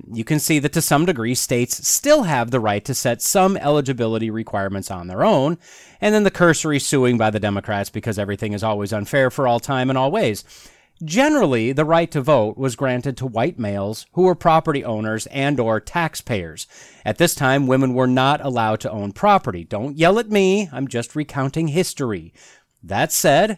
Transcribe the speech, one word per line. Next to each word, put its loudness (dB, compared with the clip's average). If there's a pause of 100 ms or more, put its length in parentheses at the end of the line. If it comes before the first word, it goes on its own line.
You -6
can 0
see 0
that 0
to 0
some 2
degree, -2
states -2
still 2
have -2
the 0
right 0
to -6
set -2
some 2
eligibility 0
requirements -4
on -10
their -2
own, 2 (420)
and 2
then 4
the 4
cursory 2
suing 2
by 2
the -2
Democrats -4
because -6
everything -4
is -6
always -2
unfair 0
for 0
all 2
time -2
and 0
all 2
ways. -2 (600)
Generally, 2
the 2
right 2
to -2
vote 2
was -4
granted -2
to -6
white -2
males -4
who 0
were 4
property 2
owners -4
and -2
or 0
taxpayers. -6 (360)
At -4
this 2
time, 2
women 2
were 2
not 2
allowed -2
to -8
own -6
property. 0
Don't -8
yell 4
at -6
me, 2
I'm -6
just -6
recounting -4
history. -4 (480)
That -2
said, 2